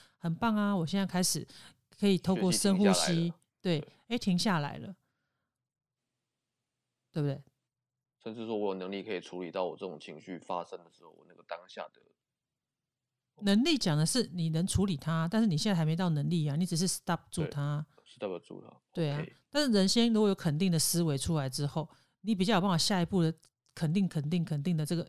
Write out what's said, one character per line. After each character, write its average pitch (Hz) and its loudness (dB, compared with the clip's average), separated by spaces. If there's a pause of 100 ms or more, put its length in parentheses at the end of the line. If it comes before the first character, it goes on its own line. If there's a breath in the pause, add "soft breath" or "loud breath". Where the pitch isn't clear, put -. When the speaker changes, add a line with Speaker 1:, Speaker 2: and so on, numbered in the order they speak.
(180 soft breath)
Speaker 1:
很 165 -4
棒 226 0
啊， 202 0
我 175 0
现 190 -2
在 196 2
开 180 0
始 147 -2 (500 loud breath)
可 202 0
以 196 6
透 185 0
过 185 2
深 196 2
呼 202 4
吸， - -
Speaker 2:
学 175 4
习 - -
停 160 0
下 170 2
来 - -
了。 165 -8 (260)
Speaker 1:
对， 170 0
Speaker 2:
对。 - -10 (160 soft breath)
Speaker 1:
诶， 240 -2
停 180 0
下 175 2
来 143 -6
了， - -12 (2250)
对 151 -2
不 143 0
对？ 139 -6 (800)
Speaker 2:
甚 110 -12
至 113 -10
说 113 -4
我 104 -2
有 95 -8
能 92 -8
力 98 -8
可 107 -8
以 90 -6
处 90 -10
理 82 -10
到 92 -2
我 82 -6
这 98 -10
种 80 -10
情 78 -16
绪 85 -12
发 87 -8
生 87 -16
的 82 -20
时 - -20
候， 80 -20
我 - -20
那 87 -20
个 85 -20
当 85 -12
下 95 -14
的 - -20 (1400)
Speaker 1:
能 202 4
力 330 4
讲 151 0
的 151 4
是 233 0
你 170 -4
能 160 0
处 190 2
理 196 -2
它， 160 -2
但 220 2
是 233 4
你 156 2
现 214 0
在 196 2
还 165 2
没 156 2
到 180 0
能 147 0
力 160 0
啊， 143 -2
你 175 0
只 170 -2
是 185 0
stop - -4 (100)
住 160 -4
它。 147 -4
Speaker 2:
对， - -20
stop 92 -8
住 - -16
它， - -20 (120)
Speaker 1:
对 160 -2
啊， 143 -4
Speaker 2:
OK。 - -10 (140)
Speaker 1:
但 294 0
是 254 2
人 190 6
先 233 4
如 214 4
果 208 4
有 190 2
肯 151 0
定 185 2
的 160 2
思 170 2
维 147 2
出 170 -2
来 135 -2
之 143 -4
后， 156 -4 (320 soft breath)
你 208 -2
比 185 2
较 220 4
有 170 4
办 202 2
法 175 4
下 185 2
一 170 2
步 185 0
的 160 2 (420)
肯 156 -2
定、 196 2
肯 147 -4
定、 170 0
肯 143 -4
定 175 0
的 151 0
这 170 -2
个 165 -2